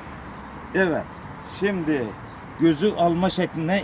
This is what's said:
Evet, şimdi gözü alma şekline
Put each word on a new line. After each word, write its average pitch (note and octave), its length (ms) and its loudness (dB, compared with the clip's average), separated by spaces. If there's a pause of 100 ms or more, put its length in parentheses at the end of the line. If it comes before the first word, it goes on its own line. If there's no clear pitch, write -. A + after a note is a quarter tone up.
(760)
Evet, F3 300 2 (540)
şimdi D#3+ 440 2 (560)
gözü E3 380 6
alma E3+ 320 4
şekline F3 540 0